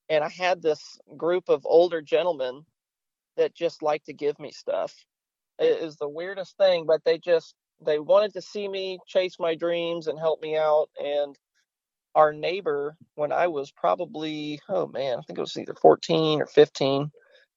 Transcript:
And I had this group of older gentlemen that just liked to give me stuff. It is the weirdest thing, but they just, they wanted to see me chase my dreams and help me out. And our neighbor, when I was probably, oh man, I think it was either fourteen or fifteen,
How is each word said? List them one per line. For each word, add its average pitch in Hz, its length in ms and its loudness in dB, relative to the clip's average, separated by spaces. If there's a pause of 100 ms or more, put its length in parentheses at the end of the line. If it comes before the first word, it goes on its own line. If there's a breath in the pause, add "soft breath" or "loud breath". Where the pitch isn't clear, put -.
And 156 140 2
I 160 60 -2
had 175 340 -2
this 151 360 -2 (180)
group 175 320 -2
of 147 180 0
older 170 340 4
gentlemen 151 640 -2 (720)
that 160 180 0
just 165 280 -6
liked 156 240 -2
to 156 60 -14
give 147 260 -4
me 147 140 -14
stuff. - 420 -6 (640)
It 156 240 2
is 156 140 -10
the 147 120 -8
weirdest 180 480 -12
thing, 180 300 4
but 160 180 2
they 165 140 2
just, 165 360 0 (300)
they 151 140 0
wanted 185 360 2
to 180 60 -8
see 202 280 -8
me 190 380 -8
chase 185 340 -2
my 165 160 -2
dreams 170 500 -4
and 147 120 -4
help 160 220 -2
me 156 160 -4
out. 156 320 2 (160)
And 143 320 -2 (800)
our 156 180 6
neighbor, 151 640 -4 (200)
when 147 160 -2
I 160 160 2
was 143 240 -6
probably, 156 960 -4
oh 180 180 -2
man, 127 320 -6
I 165 40 -12
think 170 160 -14
it 170 40 -4
was - 160 -8
either - 160 -10
fourteen 156 640 4
or - 60 -2
fifteen, 147 640 2 (460 soft breath)